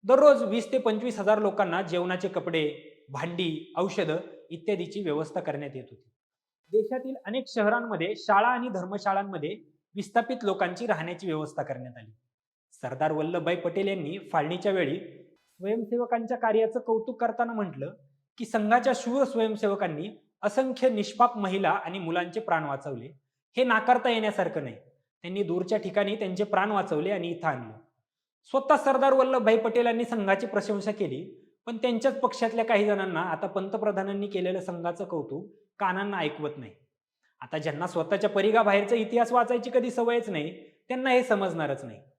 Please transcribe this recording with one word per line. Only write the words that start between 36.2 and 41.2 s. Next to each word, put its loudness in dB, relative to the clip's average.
नाही. -14
आता -8
ज्यांना -4
स्वतःच्या 0
परिघाबाहेरचा 4
इतिहास 0
वाचायची 2
कधी 4
सवयच 0
नाही, -4
त्यांना -2
हे 6